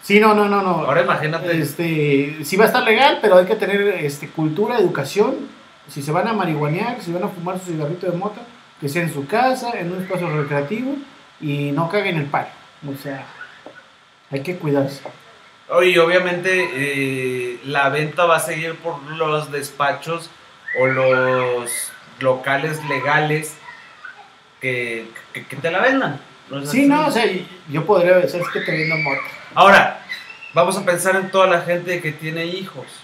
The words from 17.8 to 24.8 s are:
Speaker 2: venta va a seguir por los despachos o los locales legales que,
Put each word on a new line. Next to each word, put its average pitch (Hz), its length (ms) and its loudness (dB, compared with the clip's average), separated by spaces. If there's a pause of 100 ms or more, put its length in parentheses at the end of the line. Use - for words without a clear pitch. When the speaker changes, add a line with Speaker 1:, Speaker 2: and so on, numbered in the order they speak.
Speaker 2:
venta 151 380 0
va 165 100 4
a - 40 0
seguir 165 360 -6
por 160 280 -10
los 151 460 -4
despachos 143 760 -4 (520)
o 131 60 6
los 127 840 2 (480)
locales 139 680 -2
legales 151 720 0 (1000)
que, 117 480 -4 (240)